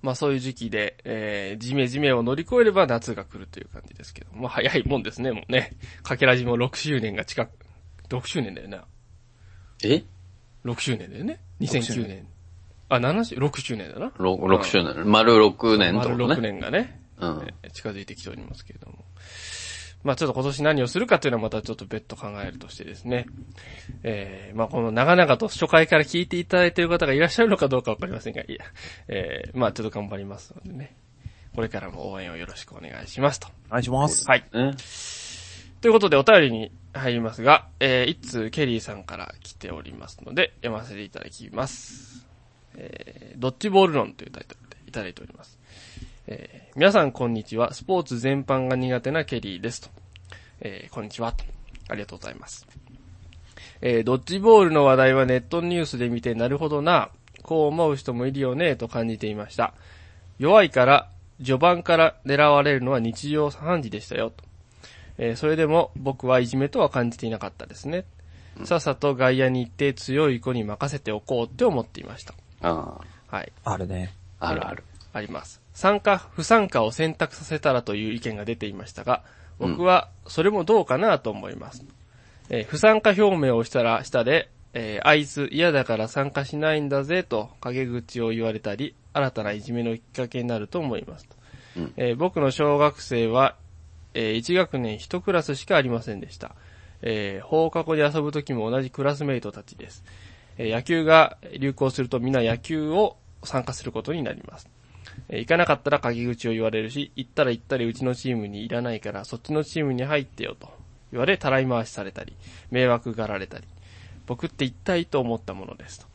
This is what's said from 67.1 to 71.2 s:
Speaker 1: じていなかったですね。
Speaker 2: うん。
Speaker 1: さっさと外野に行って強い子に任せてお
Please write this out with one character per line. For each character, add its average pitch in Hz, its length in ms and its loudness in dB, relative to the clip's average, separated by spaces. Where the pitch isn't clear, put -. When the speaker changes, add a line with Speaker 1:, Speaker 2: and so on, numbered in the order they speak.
Speaker 1:
じ - 80 -12
て - 80 -8
い 113 40 -2
な 110 80 -6
か 101 100 -8
っ - 40 -12
た - 140 -16
で - 80 -18
す - 160 -12
ね。 180 160 -6
Speaker 2:
う - 40 -12
ん。 - 40 -12
Speaker 1:
さ 175 100 2
っ 160 40 2
さ 143 140 -2
と 143 200 0
外 127 220 4
野 131 140 4
に 127 100 0
行 120 80 -6
っ - 20 -18
て 139 220 0
強 139 380 0
い 120 100 -2
子 127 140 -4
に 117 100 -2
任 104 260 -6
せ 143 80 -8
て 110 140 -6
お 104 80 -4